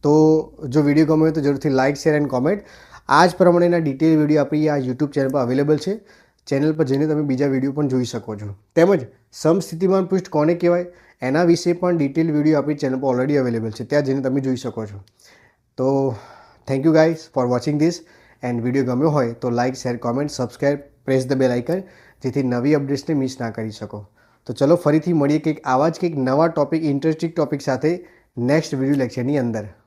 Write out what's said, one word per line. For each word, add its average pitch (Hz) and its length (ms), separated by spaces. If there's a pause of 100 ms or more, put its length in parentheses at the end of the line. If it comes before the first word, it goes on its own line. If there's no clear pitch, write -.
તો 156 500 (160)
જો 143 140
વીડિયો 147 240
ગમે 156 240
તો 156 100
જરૂરથી 143 280
like, 135 260
શેર 151 280
and 143 80
comment. 143 280 (500)
આ 151 180
જ 175 120
પ્રમાણેના 175 400
ડિટેલ 156 400
વીડિયો 151 220
આપણી 151 280
આ 147 80
YouTube 127 300
ચેનલ 139 220
પર 139 120
અવેલેબલ 139 360
છે. 196 240 (460)
ચેનલ 147 260
પર 156 120
જઈને 135 220
તમે 151 160
બીજા 139 240
વીડિયો 135 260
પણ 143 160
જોઈ 127 160
શકો 110 320
છો. 101 180 (200)
તેમજ 165 320 (260)
સમસ્થિતિમાન 185 720
પૃષ્ઠ 185 240
કોને 156 260
કહેવાય 175 320 (340)
એના 135 220
વિશે 170 300
પણ 175 240
ડિટેલ 160 360
વીડિયો 147 260
આપણી 143 160
ચેનલ 131 260
પર 135 140
already 135 220
અવેલેબલ 117 340
છે, 107 140
ત્યાં 147 180
જઈને 135 180
તમે 135 200
જોઈ 131 160
શકો 113 300
છો. 101 140 (760)
તો 135 380 (560)
thank 135 160
you 160 100
guys 160 200 (200)
for 123 160
watching 147 300
this 170 100 (560)
and 120 120
વીડિયો 127 240
ગમ્યો 127 260
હોય 131 220
તો 123 180
like, 120 220
શેર, 127 240
કોમેન્ટ, 127 340
સબસ્ક્રાઇબ, 139 480 (300)
press 131 180
the 131 100
bell 127 220
icon, 160 220 (420)
જેથી 135 200
નવી 123 320
અપડેટ્સને 139 400
મિસ 131 260
ના 117 100
કરી 110 200
શકો. 104 380 (380)
તો 123 60
ચલો 143 240
ફરીથી 160 360
મળીએ 147 260
કંઈક 151 260
આવા 135 240
જ 165 120
કંઈક 170 160
નવા 139 300
ટોપિક, 160 380
ઇન્ટરેસ્ટિંગ 156 480
ટોપિક 147 280
સાથે 156 460 (320)
નેક્સ્ટ 147 360
વીડિયો 135 220
લેક્ચરની 131 420
અંદર. 110 300 (180)